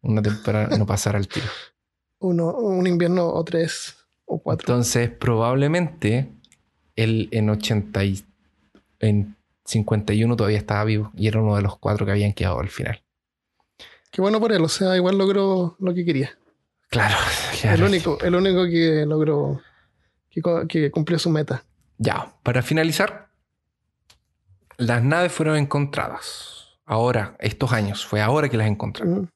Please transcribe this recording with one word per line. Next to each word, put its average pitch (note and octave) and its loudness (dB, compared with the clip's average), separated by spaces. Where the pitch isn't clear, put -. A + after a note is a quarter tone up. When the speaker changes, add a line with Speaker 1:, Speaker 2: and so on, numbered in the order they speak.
Speaker 1:
una G#2+ 0
temporada, G#2+ 0
no G#2 2
pasar G2+ 0
al G2+ -2
tiro. - -6
Speaker 2:
<laughs> - -20
Uno, F3 0
un F#3+ 0
invierno F3 2
o E3 -2
tres - -4
o - -6
cuatro. - -4
Speaker 1:
Entonces, A#2+ 0
probablemente, B2+ 0
él A2+ 0
en G#2+ 2
ochenta G#2 -2
y, G2 -2
en G#2 0
cincuenta G#2 0
y A2 2
uno A#2 2
todavía G#2+ 2
estaba G#2 -2
vivo G#2+ -2
y G#2 0
era A2 2
uno G#2+ 2
de G2+ 2
los G2 -2
cuatro G#2 0
que G2 0
habían G#2 0
quedado F2 -2
al G2 -6
final. B2 -8
Speaker 2:
Qué - -4
bueno G#3 2
por A3 2
él, F3 4
o D#3+ 0
sea, F#3 2
igual F#3 2
logró F#3+ 2
lo F#3 -2
que F3 -2
quería. C3+ 0
Speaker 1:
Claro, G#2 0
Speaker 2:
El - -6
Speaker 1:
claro. A#2+ 4
Speaker 2:
único, E3+ 0
el F3 2
único F#3 2
que E3 2
logró, D3 0
que E3+ -6
co-, E3 0
que D#3 0
cumplió D#3+ 0
su F3 -2
meta. D3+ -2
Speaker 1:
Ya, - -2
para B2 2
finalizar, D#3+ 0
las A#2+ 0
naves E3+ 2
fueron D#3 0
encontradas. - -4
Ahora, A2+ 0
estos - -2
años, G2+ -2
fue G#2 -2
ahora C#3 2
que A#2+ -2
las G#2+ 2
encontraron. A2 -2
Speaker 2:
Ujú. F3+ -6